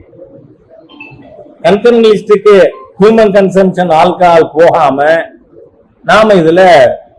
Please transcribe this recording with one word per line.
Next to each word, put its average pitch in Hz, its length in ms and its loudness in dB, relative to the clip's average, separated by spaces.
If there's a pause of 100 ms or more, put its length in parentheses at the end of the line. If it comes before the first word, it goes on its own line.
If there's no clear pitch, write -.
(1700)
கன்கரண்ட் 220 420 0
லிஸ்டுக்கு 208 480 0 (440)
ஹியூமன் 220 360 2
கன்சம்ப்ஷன் 180 640 -2
ஆல்கஹால் 170 560 0
போகாம 151 420 0 (1120)
நாம 214 300 2
இதுல, 165 220 0 (580)